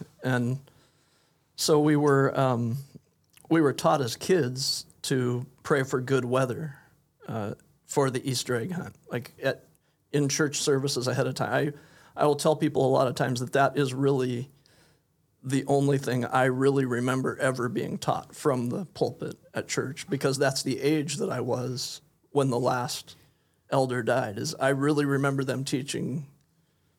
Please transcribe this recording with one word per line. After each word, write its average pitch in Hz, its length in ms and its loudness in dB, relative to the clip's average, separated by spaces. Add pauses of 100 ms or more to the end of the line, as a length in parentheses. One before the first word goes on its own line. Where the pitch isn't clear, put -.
(240)
And 127 340 0 (1000)
so 151 240 4
we 151 160 6
were, 139 420 6
um, 120 400 2 (720)
we 165 100 6
were 139 140 4
taught 160 260 2
as 117 160 -4
kids 131 720 0 (160)
to 123 420 0 (180)
pray 143 200 2
for 135 180 -2
good 127 240 0
weather, 127 520 0 (500)
uh, 110 280 -6 (300)
for 139 260 0
the 127 160 -4
Easter 127 300 -2
egg 147 160 -4
hunt, 127 220 -8 (160)
like, 123 320 -8
at, 135 220 -4 (480)
in 143 180 2
church 143 320 -2
services 139 440 0
ahead 123 200 0
of 131 80 -4
time. 135 400 -2 (420)
I, 135 60 0
I 147 40 4
will 147 100 4
tell 151 200 2
people 143 300 2
a - 20 4
lot 135 180 4
of 127 80 -2
times 127 260 -2
that 123 120 -6
that 139 240 4
is 135 160 0
really 131 560 0 (960)
the 131 220 -2
only 139 320 2
thing 123 260 -2
I 131 200 2
really 135 420 2
remember 123 520 -2
ever 127 300 0
being - 300 -6
taught - 360 -4
from 127 360 0
the 175 160 -6
pulpit - 500 -6 (160)
at - 160 -6
church, - 400 -6
because 135 300 0
that's 135 240 0
the 127 180 -4
age 143 360 0
that - 120 -4
I 123 120 -4
was 123 600 -6 (300)
when 135 180 2
the 120 100 0
last 127 580 -2 (540)
elder 127 320 0
died, 117 360 0
is 156 200 -6
I 135 120 2
really 143 340 2
remember 139 400 0
them 131 200 -2
teaching 139 600 -4 (720)